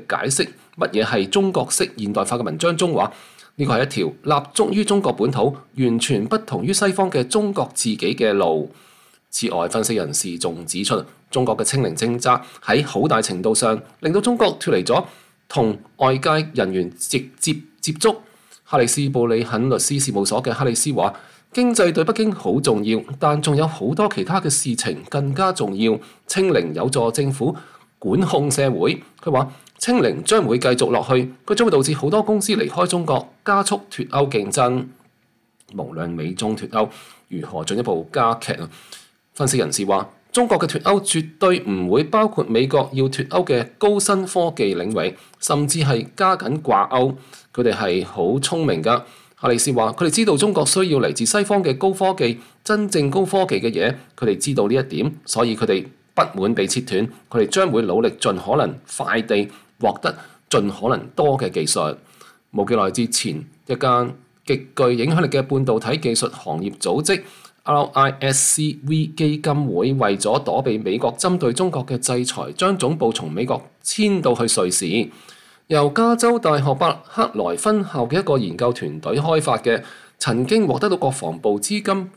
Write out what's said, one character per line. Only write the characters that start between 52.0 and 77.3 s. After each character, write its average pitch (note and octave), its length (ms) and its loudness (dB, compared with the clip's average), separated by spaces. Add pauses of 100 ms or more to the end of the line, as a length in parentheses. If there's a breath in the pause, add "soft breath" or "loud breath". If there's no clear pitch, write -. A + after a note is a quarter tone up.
技， A#2+ 260 -2 (240 loud breath)
真 G#3+ 260 0
正 D3 200 2
高 F#3 140 2
科 F#3+ 220 2
技 F#3+ 140 0
嘅 A#2 120 0
嘢， G#2 240 0 (220 loud breath)
佢 B2 80 -4
哋 G2+ 120 2
知 C#3+ 160 -2
道 A2 140 2
呢 A#2 80 2
一 B2+ 80 2
點， D#2+ 320 -4 (100)
所 A#2 200 0
以 A2+ 100 0
佢 A2 100 -2
哋 F#2+ 200 0 (280)
不 - 280 -2
滿 G#2+ 120 2
被 G2 140 0
切 - 140 -2
斷， G2+ 260 -2 (220 loud breath)
佢 A#2+ 100 0
哋 G#2 80 4
將 F#3 240 0
會 A2+ 120 2
努 G2 180 0
力 A#2 80 2 (100)
盡 G2 180 0
可 A#2 200 -2
能 G#2 200 -2 (200)
快 A2+ 240 -2
地 G#2 260 0 (320 loud breath)
獲 G#2 220 0
得 - 140 -2 (340 loud breath)
盡 G#2 200 0
可 A2 260 -2
能 - 200 -6
多 C#3+ 220 2
嘅 G#2 120 -4
技 E2 160 -2
術。 D#2 300 -2 (580 loud breath)
冇 G2+ 140 -2
幾 A#2 80 0
耐 F#2+ 160 2
之 A2+ 160 -2
前， D#2 360 -4 (220)
一 B2+ 100 -4
間 B2 380 0 (320)
極 C3 300 -2
具 B2 200 4
影 C3+ 200 0
響 F3 60 2
力 D#3 60 2
嘅 C#3 140 0
半 C3+ 240 0
導 A2+ 140 2
體 A2+ 180 -2
技 A#2+ 160 -2
術 A#2 160 -2
行 - 300 -8
業 G2 180 -4
組 G2 260 -2
織 F#3 180 0 (420 loud breath)
R D3 300 2
I C3+ 260 2
S C3+ 360 2
C D3+ 280 -2
V D#3 320 0
基 D3+ 220 2
金 D3 280 0
會 A2 280 0
為 G#2+ 240 2
咗 G#2 220 2
躲 A2+ 220 -2
避 A2 160 0
美 G2+ 200 -2
國 A#2+ 180 -2
針 F3+ 220 0
對 C3 160 0
中 F3+ 180 0
國 C#3 140 -4
嘅 B2+ 120 -4
制 B2 280 -2
裁， - 300 -8
將 F#3 220 0
總 D#3+ 200 0
部 A2+ 140 2
從 E2+ 200 -6
美 F#2+ 140 -4
國 B2+ 160 -4 (220)
遷 G3+ 380 0
到 C3 140 2
去 A#2 240 0
瑞 F#2 100 2
士。 F#2 400 -2 (580 loud breath)
由 D3 220 2
加 A#3 260 2
州 A#3 220 2
大 D#3+ 200 2
學 C#3 160 0
伯 D3+ 340 -2
克 A#3 280 -2